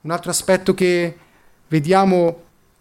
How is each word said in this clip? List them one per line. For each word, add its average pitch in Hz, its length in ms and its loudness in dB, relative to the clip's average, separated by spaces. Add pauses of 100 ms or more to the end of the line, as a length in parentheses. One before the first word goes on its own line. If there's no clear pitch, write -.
Un 156 100 -10
altro 170 180 -6
aspetto 190 460 0
che 175 420 -2 (500)
vediamo 175 720 2 (400)